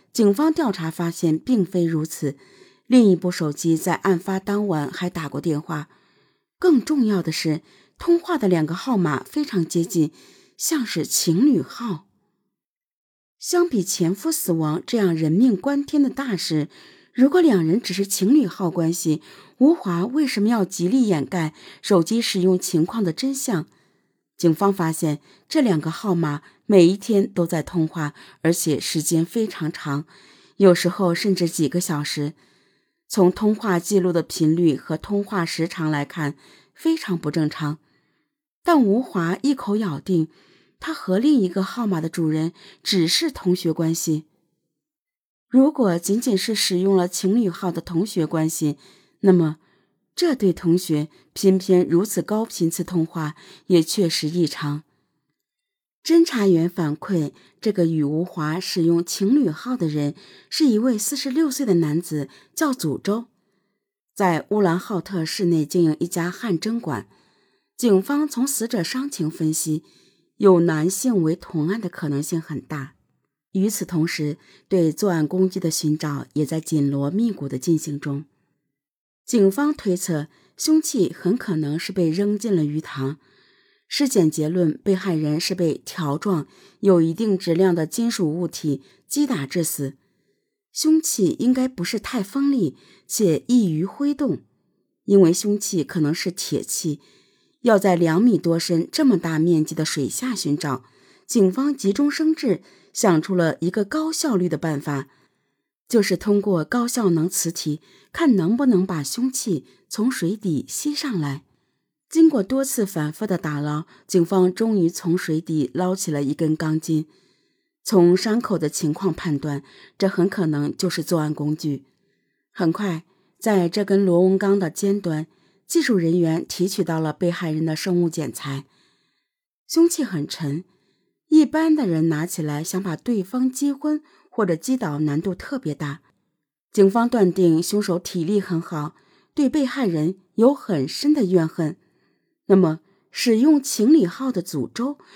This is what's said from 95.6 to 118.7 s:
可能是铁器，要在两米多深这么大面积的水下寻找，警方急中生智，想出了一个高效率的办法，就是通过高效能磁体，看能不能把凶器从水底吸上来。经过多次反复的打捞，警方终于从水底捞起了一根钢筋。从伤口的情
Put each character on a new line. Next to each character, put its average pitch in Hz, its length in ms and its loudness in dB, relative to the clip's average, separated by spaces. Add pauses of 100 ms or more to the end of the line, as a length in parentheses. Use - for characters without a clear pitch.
可 - 160 -8
能 151 160 0
是 - 160 -6
铁 - 320 -6
器， - 380 -6 (640)
要 226 140 6
在 190 200 2
两 170 260 2
米 226 160 6
多 170 180 0
深 170 360 -2
这 311 120 0
么 220 140 4
大 165 220 -2
面 165 240 4
积 160 100 -6
的 156 100 -2
水 139 240 -4
下 247 280 -4
寻 147 200 -2
找， 135 280 -6 (420)
警 190 260 4
方 269 240 -2
急 196 160 0
中 285 160 0
生 311 240 0
智， 208 300 -2 (300)
想 175 280 2
出 190 140 -2
了 165 260 2
一 165 120 -2
个 208 120 -2
高 311 280 -4
效 285 240 -2
率 180 120 0
的 151 80 -4
办 151 240 -4
法， 143 280 -6 (800)
就 233 120 4
是 196 160 0
通 202 240 0
过 190 240 0
高 240 220 -4
效 226 240 0
能 165 180 2
磁 165 220 -4
体， 156 300 -6 (320)
看 277 240 2
能 185 200 2
不 277 100 0
能 190 200 4
把 160 160 -4
凶 240 300 -4
器 165 340 -4 (220)
从 220 200 -2
水 208 280 -2
底 165 320 -2
吸 - 260 -6
上 262 240 -4
来。 143 240 -4 (640)
经 320 200 6
过 262 140 2
多 262 220 -2
次 247 200 -2
反 151 280 -4
复 - 120 -10
的 190 140 -2
打 147 220 -6
捞， 151 260 -4 (220)
警 175 160 2
方 185 280 2
终 220 240 -2
于 170 140 2
从 170 260 -2
水 160 240 -4
底 156 320 -4
捞 185 220 -2
起 175 160 -6
了 143 140 -2
一 139 100 -2
根 156 220 0
钢 156 240 -2
筋。 160 260 -2 (800)
从 175 320 6
伤 226 240 0
口 190 180 -2
的 151 100 -2
情 151 240 -2